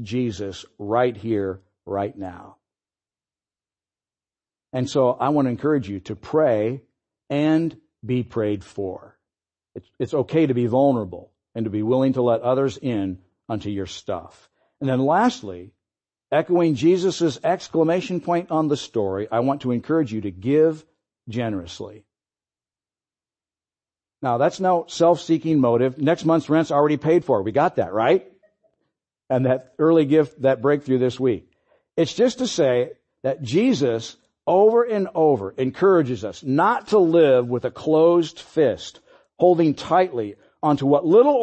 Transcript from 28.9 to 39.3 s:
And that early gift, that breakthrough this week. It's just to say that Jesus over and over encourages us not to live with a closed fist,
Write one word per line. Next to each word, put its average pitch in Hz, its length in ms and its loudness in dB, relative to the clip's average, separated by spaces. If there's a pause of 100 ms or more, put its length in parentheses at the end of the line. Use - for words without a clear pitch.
And 131 160 0
that 127 320 -4
early 160 280 4
gift, 147 360 0
that 131 200 0
breakthrough 139 360 0
this 123 220 -2
week. 120 320 -2 (440)
It's - 180 -2
just 240 260 0
to 254 80 -4
say 123 460 0 (300)
that 135 200 -6
Jesus 131 720 0 (320)
over 214 360 4
and 208 300 -4
over 139 380 2
encourages 131 720 0
us 101 200 -12
not 165 440 0
to 208 100 2
live 160 500 4
with 120 180 -4
a 123 60 -6
closed 160 680 2
fist, - 600 -2 (380)